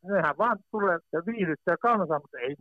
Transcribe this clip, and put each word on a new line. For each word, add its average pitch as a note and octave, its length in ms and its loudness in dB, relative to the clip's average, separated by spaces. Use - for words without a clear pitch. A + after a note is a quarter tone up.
nehän E3+ 360 0
vaan A3 200 2
tulee G3 280 0
ja E3 140 -2
viihdyttää F3+ 500 -2
kansaa, F#3+ 440 2
mutta - 180 -18
ei C3 220 -4